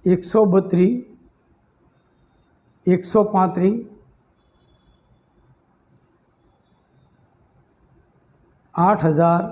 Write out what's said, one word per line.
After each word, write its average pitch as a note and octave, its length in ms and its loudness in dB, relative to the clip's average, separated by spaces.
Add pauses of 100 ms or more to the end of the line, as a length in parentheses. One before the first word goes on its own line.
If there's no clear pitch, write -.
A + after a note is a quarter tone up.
એકસો F#3 420 0
બત્રીસ, F#3+ 580 0 (1800)
એકસો F3+ 340 0 (140)
પાંત્રીસ, F#3 440 0 (4000)
આઠ F3 320 0 (120)
હજાર E3+ 240 2 (100)